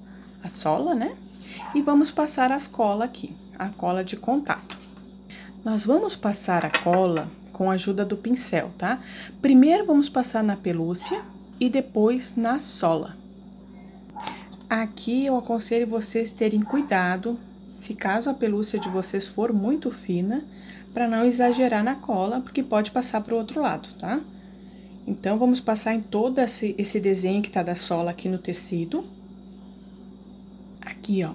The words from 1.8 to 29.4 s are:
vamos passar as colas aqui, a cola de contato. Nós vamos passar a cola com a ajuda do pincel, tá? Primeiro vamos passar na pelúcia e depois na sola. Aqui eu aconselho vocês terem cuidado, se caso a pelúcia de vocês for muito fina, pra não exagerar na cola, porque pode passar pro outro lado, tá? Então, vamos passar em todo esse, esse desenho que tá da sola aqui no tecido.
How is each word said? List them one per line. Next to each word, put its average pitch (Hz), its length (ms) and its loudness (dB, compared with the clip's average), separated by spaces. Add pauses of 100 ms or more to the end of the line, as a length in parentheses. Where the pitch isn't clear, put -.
vamos 294 280 6
passar 294 400 2
as 277 160 0
colas 220 440 0
aqui, - 260 -12 (220)
a 196 100 -6
cola 185 340 -2
de 185 140 -6
contato. - 600 -2 (840)
Nós 214 220 0
vamos 349 320 4
passar 202 480 0
a 156 60 -2
cola 175 580 2 (240)
com 190 180 0
a 190 40 2
ajuda 196 300 0
do 196 120 -2
pincel, 202 600 -2
tá? 226 240 -2 (400)
Primeiro 294 460 8
vamos 285 220 6
passar 247 340 0
na 208 140 2
pelúcia 180 680 -2 (380)
e 247 100 4
depois 247 640 2
na 240 240 2
sola. - 580 0 (1500)
Aqui 226 560 -2
eu 262 120 2
aconselho 233 500 0
vocês 226 460 -2
terem 214 280 2
cuidado, 208 800 0 (300)
se - 260 -10
caso 214 340 0
a 269 60 0
pelúcia 214 420 0
de 196 120 -4
vocês 190 400 -4
for 214 240 -2
muito 240 400 0
fina, 196 520 -2 (480)
pra 240 140 0
não 226 180 2
exagerar 247 600 4
na 254 100 0
cola, 226 460 -2
porque - 200 -4
pode 214 300 0
passar 247 300 0
pro 220 160 -2
outro 226 260 -2
lado, 160 260 -2 (120)
tá? 214 200 -2 (880)
Então, 202 320 0
vamos 247 220 4
passar 220 340 0
em 226 60 0
todo 240 400 0
esse, 220 360 0
esse 208 220 -2
desenho 190 440 2
que 208 80 -6
tá 185 120 0
da 175 140 -4
sola 170 340 -2
aqui 175 180 -6
no 185 100 -2
tecido. 180 640 -4 (1800)